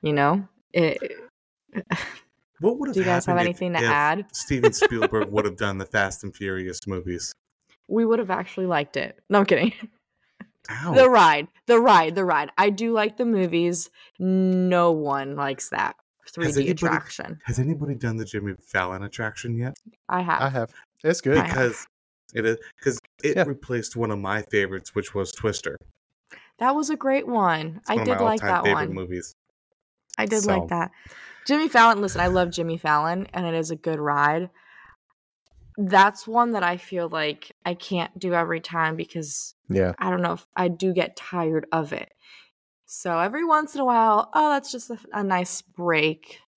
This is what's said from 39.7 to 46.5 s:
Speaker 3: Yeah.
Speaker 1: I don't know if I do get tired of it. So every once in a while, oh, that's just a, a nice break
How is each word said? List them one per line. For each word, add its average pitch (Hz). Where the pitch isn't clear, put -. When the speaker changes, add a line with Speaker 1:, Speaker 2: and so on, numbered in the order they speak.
Speaker 3:
Yeah. 92
Speaker 1:
I 190
don't 180
know 175
if 175
I 180
do 175
get 170
tired 160
of 156
it. -
So -
every 220
once 311
in 277
a 262
while, 226
oh, 302
that's 277
just 247
a, 233
a 208
nice 180
break 160